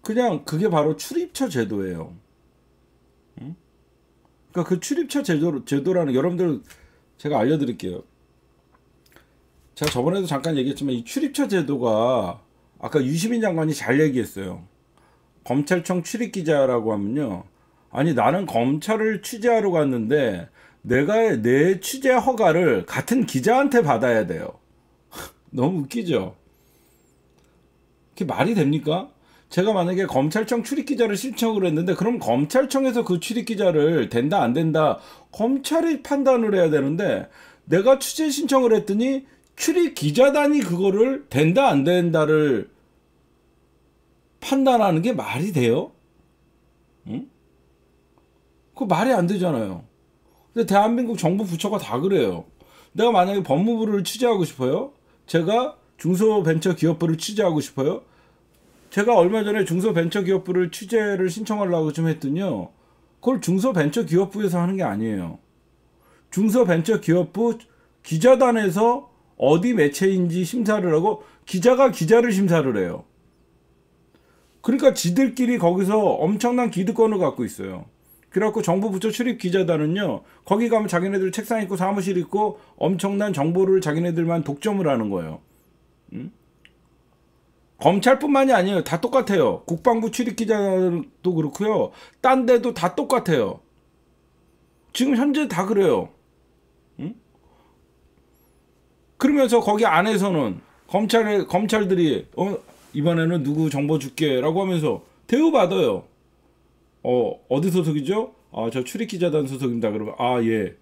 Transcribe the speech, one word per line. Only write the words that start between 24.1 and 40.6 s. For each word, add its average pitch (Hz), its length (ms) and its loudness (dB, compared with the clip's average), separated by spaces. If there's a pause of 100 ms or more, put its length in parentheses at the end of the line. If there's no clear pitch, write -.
돼요. 82 220 -8 (640)
<laughs> - 400 -20
너무 156 300 -2
웃기죠? 139 560 -4 (1700)
그게 - 140 -8
말이 135 300 -2
됩니까? 156 560 0 (400)
제가 196 220 0
만약에 185 340 0
검찰청 214 560 -2
출입기자를 240 540 -2
신청을 220 500 -2
했는데 175 280 0
그럼 226 240 -2
검찰청에서 240 840 0
그 180 160 -2
출입기자를 175 880 0
된다 147 340 0
안 120 100 2
된다 156 460 2 (340)
검찰이 277 720 -2
판단을 254 520 2
해야 175 160 4
되는데, 147 580 -2 (380)
내가 220 320 4
취재 311 320 -4
신청을 262 440 2
했더니 247 520 -2 (300)
출입기자단이 285 1040 2